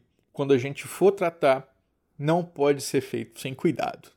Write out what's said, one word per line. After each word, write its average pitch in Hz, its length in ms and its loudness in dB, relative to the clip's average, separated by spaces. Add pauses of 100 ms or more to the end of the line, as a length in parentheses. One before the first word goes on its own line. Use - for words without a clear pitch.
(340)
quando 139 200 2
a 135 40 6
gente 139 280 -6
for 190 260 2
tratar, 165 580 0 (520)
não 165 220 2
pode 143 380 0
ser 139 180 -2
feito - 400 -8
sem 131 140 -10
cuidado. - 640 -4